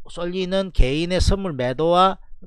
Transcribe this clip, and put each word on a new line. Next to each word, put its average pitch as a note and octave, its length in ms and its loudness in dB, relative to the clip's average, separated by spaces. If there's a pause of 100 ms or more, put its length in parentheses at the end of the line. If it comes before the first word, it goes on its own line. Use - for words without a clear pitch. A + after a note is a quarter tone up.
쏠리는 F3+ 640 -4
개인의 D#3+ 500 2
선물 G3 320 0
매도와 D#3+ 640 2 (300)